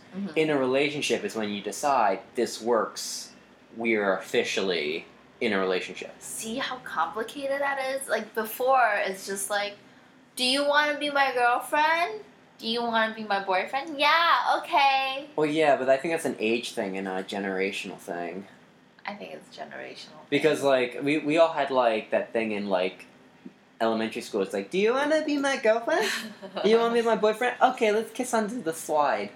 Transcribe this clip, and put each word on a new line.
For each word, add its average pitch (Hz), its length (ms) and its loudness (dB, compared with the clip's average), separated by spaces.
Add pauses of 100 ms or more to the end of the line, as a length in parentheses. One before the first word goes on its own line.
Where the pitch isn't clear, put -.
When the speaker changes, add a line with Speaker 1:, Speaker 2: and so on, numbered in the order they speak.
(160)
Speaker 1:
Mm-hmm. 185 220 -6
Speaker 2:
In 156 140 2
a 147 60 2
relationship 131 680 0
is 101 120 -6
when 110 140 -4
you 101 140 -6
decide, 104 560 0 (160)
"This 113 260 -2
works. - 720 -2 (440)
We 113 200 0
are 101 200 2
officially 90 920 -2 (340)
in 117 100 0
a 101 80 2
relationship." 92 600 -4
Speaker 1:
See - 380 -8
how 262 260 -6
complicated 269 760 -4
that 277 200 -2 (160)
is? 269 120 -8
Like, - 280 -4
before, 240 580 2 (100)
it's 190 220 -6
just 202 240 -6
like, 202 280 -4 (580)
"Do 247 100 0
you 269 220 2
wanna 294 320 4
be 294 100 -2
my 277 240 2
girlfriend? 311 880 2 (360)
Do 220 80 -6
you 233 160 0
wanna 220 320 0
be 220 80 -10
my 202 200 0
boyfriend?" 226 560 -2
"Yeah, 302 600 4
okay." 277 680 2 (100)
Speaker 2:
Well, 156 140 2
yeah, 151 260 6
but 127 140 -2
I 131 80 8
think 165 160 -2
that's 165 120 -2
an 123 140 -2
age 113 340 0
thing 98 260 -4
and 98 80 -4
a 95 160 -4
generational 98 760 -4
thing. 87 480 -10 (600)
Speaker 1:
I 208 80 -10
think 170 180 -16
it's - 240 -20
generational 135 720 -16
Speaker 2:
Because, 147 300 2
Speaker 1:
thing. 135 80 0
Speaker 2:
like, 127 340 2
we, 143 180 0
we 147 200 0
all 165 140 6
had, 139 180 -2
like, 117 400 2
that 107 220 0
thing 110 180 0
in, 101 180 -4
like, 92 360 -2 (760)
elementary 113 400 0
school. 104 200 -2
It's - 120 -2
like, 98 180 -4
"Do 180 80 -2
you 214 140 2
wanna 294 320 0
be 294 120 -2
my 269 200 0
girlfriend? 311 500 2 (300)
Speaker 1:
<laughs> 190 260 -10
Speaker 2:
You 220 160 6
wanna 233 160 2
be 233 60 4
my 226 160 2
boyfriend? 214 440 0
Okay, 240 300 4
let's 220 220 -2
kiss 247 200 -6
under 220 220 0
the 160 180 -4
slide." 135 640 0